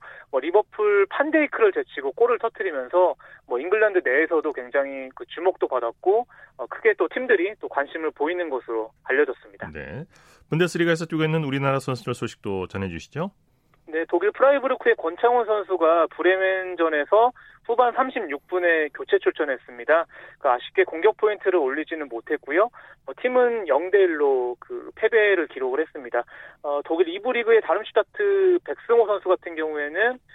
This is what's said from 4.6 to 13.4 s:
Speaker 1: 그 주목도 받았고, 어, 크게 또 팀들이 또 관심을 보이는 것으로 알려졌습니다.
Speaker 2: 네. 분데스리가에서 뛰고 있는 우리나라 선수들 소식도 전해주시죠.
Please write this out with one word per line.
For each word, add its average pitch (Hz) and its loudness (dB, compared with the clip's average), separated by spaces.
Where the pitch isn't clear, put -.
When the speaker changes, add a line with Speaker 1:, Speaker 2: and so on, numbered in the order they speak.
Speaker 1:
그 127 -16
주목도 175 -2
받았고, 143 0
어, 123 -10
크게 - 0
또 165 0
팀들이 220 -2
또 147 -10
관심을 151 -4
보이는 170 -4
것으로 113 -6
알려졌습니다. 127 -4
Speaker 2:
네. 78 -12
분데스리가에서 170 0
뛰고 156 -4
있는 156 0
우리나라 139 0
선수들 127 -6
소식도 98 -6
전해주시죠. 98 -8